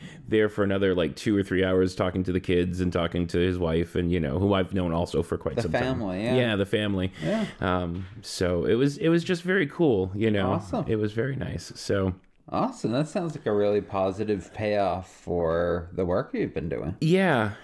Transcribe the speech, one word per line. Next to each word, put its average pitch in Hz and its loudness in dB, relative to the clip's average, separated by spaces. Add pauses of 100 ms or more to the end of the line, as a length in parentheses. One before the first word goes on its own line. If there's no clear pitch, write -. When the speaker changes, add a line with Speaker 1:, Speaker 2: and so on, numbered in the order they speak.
(260)
Speaker 1:
there 107 4
for 104 0
another, 98 4
like, 80 0
two 107 0
or 98 4
three 92 0
hours 92 2
talking 92 0
to 92 -2
the 92 0
kids 90 2
and 90 2
talking 87 0
to 87 0
his 90 2
wife 82 0
and, 87 0
you 90 2
know, 76 0
who 101 2
I've 92 0
known 90 0
also 85 0
for - -4
quite 80 -6
Speaker 2:
The 117 0
Speaker 1:
some 82 -2
Speaker 2:
family, 120 -2
Speaker 1:
time. 104 -4
Speaker 2:
yeah. 123 0 (160)
Speaker 1:
Yeah, 107 0
the 98 2
family. 98 0 (100)
Speaker 2:
Yeah. 202 -2 (160)
Speaker 1:
Um, 90 -2 (160)
so 87 0
it 98 2
was, 143 0
it 165 0
was 170 2
just 175 -4
very 180 0
cool, 113 2
you 107 2
know. 98 2
Speaker 2:
Awesome. 190 -4
Speaker 1:
It 113 0
was 107 -2
very 131 -4
nice, - -8
so. 95 0 (340)
Speaker 2:
Awesome. 135 -2
That 151 0
sounds 170 -4
like - -12
a 110 0
really 104 4
positive 98 -2
payoff 101 0
for 85 0
the 92 0
work 98 0
you've 190 -2
been - -4
doing. - -4
Speaker 1:
Yeah, 160 4 (140)